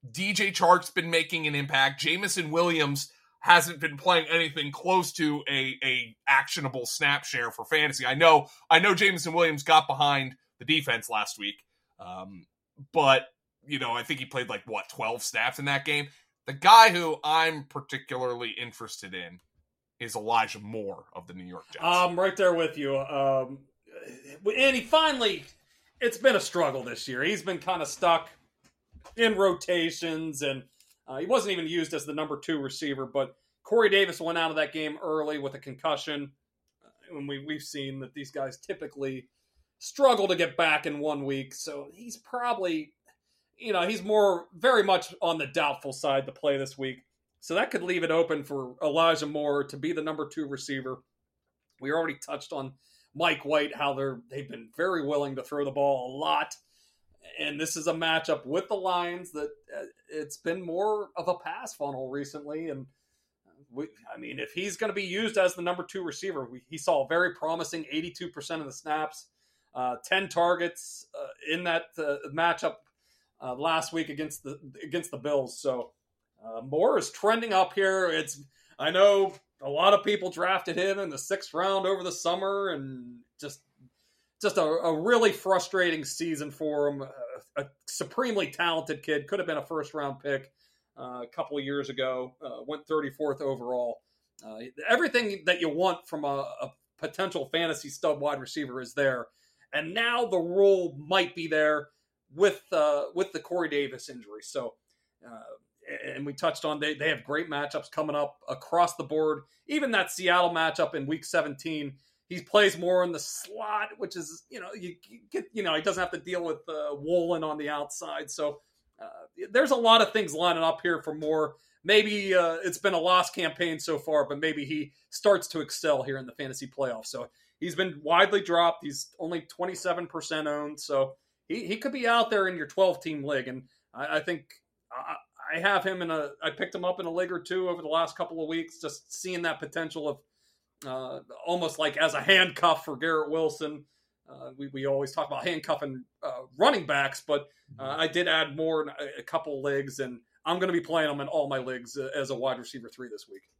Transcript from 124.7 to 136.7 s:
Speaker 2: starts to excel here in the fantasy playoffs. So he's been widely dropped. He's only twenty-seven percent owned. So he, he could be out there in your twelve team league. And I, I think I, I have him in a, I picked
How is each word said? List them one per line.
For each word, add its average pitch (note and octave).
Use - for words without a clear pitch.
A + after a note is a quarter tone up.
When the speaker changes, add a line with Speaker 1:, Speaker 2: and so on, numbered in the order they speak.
Speaker 2:
starts F#3+
to E3
excel D3
here C3+
in C3
the A#2+
fantasy C3
playoffs. B2
So B2
he's D#3
been E3+
widely F#3+
dropped. E3+
He's C#3
only E3+
twenty-seven F3
percent D#3
owned. D3
So C3+
he, F3+
he G3+
could A#3
be B3
out A#3
there G3+
in F#3
your D3+
twelve F3+
team D3+
league. C3
And B2+
I, D3
I D#3
think D#3
I, B2+
I E3
have F#3+
him F#3+
in E3
a, D3
I D#3
picked D3